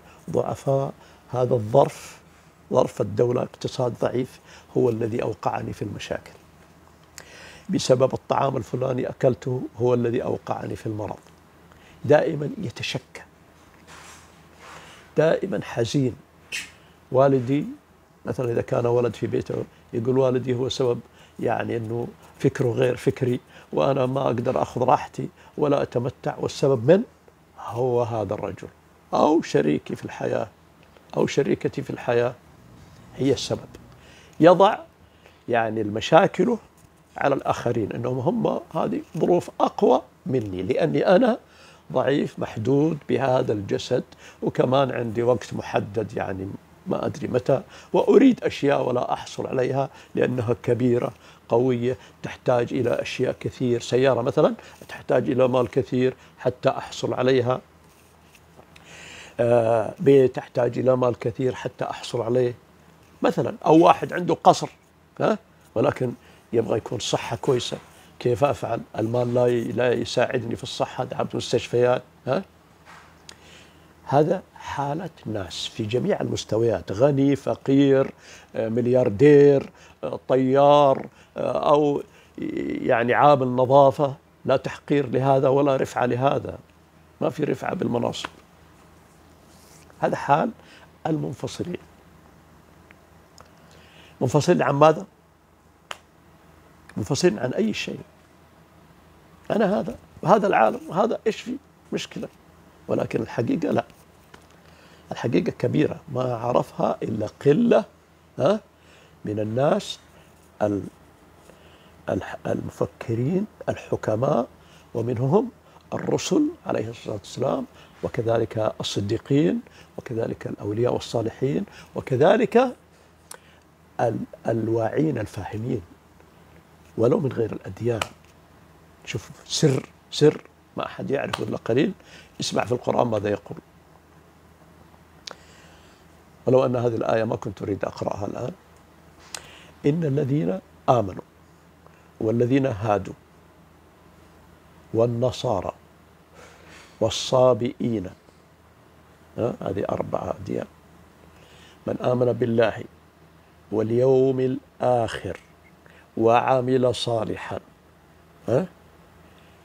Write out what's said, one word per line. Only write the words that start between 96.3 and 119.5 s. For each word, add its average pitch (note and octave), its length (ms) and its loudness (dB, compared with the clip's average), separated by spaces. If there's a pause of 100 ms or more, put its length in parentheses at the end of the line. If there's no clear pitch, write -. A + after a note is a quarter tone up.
منفصلين A#2+ 420 -2
عن B2+ 140 -4
أي G#2 200 -2
شيء. - 260 -10 (1500)
أنا G#3 280 2
هذا، - 160 -6 (280)
وهذا G3 240 4
العالم، A2 320 4 (100)
وهذا G3 380 -2
إيش - 140 -2
في - 140 -8 (380)
مشكلة؟ - 340 -8 (600)
ولكن - 340 -2
الحقيقة C3 500 -2
لا. - 140 0 (1300)
الحقيقة D#3 400 0
كبيرة، C#3+ 480 0 (140)
ما B2+ 220 -2
عرفها - 680 -2
إلا A2 240 -6 (180)
قلة، G#3+ 400 4 (540)
ها، F#3 200 2 (640)
من G#2 140 -4
الناس B2+ 600 -2 (640)
ال-، G#2 260 -2 (1200)
الح-، - 260 -6 (100)
المفكرين B2+ 1000 -4 (240)
الحكماء، B2+ 800 -2 (460)
ومنهم B2+ 580 0 (420)
الرسل D4+ 540 0 (180)
عليه A#2 240 -4
الصلاة - 260 -10
والسلام، C3+ 500 -4 (380)
وكذلك A2+ 760 -2
الصديقين، C#3 800 -2 (360)